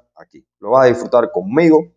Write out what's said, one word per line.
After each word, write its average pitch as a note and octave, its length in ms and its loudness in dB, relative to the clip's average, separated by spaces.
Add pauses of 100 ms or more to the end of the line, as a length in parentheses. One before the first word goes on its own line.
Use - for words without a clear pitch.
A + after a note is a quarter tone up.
(140)
aquí. - 340 -20 (100)
Lo G2+ 120 -10
vas C3 160 2
a - 20 4
disfrutar A#2 420 -2
conmigo D3+ 500 0 (160)